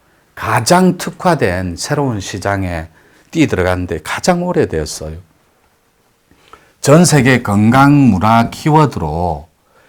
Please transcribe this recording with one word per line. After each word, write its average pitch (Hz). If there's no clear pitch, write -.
가장 175
특화된 98
새로운 135
시장에 92
뛰어들어가는데 90
가장 175
오래되었어요. 80
전 160
세계 131
건강문화 117
키워드로 85